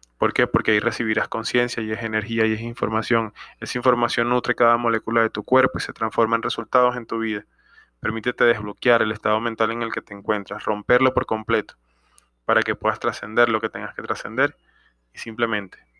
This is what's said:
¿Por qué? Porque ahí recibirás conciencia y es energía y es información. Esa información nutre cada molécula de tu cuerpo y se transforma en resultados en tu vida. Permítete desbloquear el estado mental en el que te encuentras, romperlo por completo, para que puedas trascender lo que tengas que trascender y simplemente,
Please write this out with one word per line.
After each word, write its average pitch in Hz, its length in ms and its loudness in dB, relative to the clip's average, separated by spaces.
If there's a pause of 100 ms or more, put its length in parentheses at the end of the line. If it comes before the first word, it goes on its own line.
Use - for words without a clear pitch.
(180)
¿Por 107 160 0
qué? 123 120 4
Porque - 260 2
ahí 107 60 4
recibirás 110 500 -2
conciencia 120 540 -2
y 107 80 -4
es 107 120 -4
energía 110 440 -2
y 110 60 2
es 110 80 -2
información. 113 720 -2 (260)
Esa - 200 -6
información 120 500 2
nutre 123 260 0
cada 120 220 4
molécula 117 460 0
de 110 80 0
tu 104 120 -6
cuerpo 127 360 2
y - 20 -4
se - 120 -6
transforma 113 440 0
en 113 60 -4
resultados 123 540 0
en 117 100 -8
tu 117 120 -4
vida. 110 260 -4 (540)
Permítete 113 460 -2
desbloquear 113 580 2
el 107 80 0
estado 107 300 0
mental 113 320 -2
en 117 100 -6
el 113 80 -4
que 110 120 -6
te 101 120 -16
encuentras, 104 500 -4
romperlo 123 500 2
por 120 120 0
completo, 110 480 -2 (680)
para 110 180 2
que 110 120 -2
puedas - 260 -2
trascender 113 480 0
lo 113 120 0
que 110 80 -2
tengas 104 260 -10
que 113 80 -10
trascender 113 540 -4 (560)
y - 60 -20
simplemente, 110 600 -4 (220)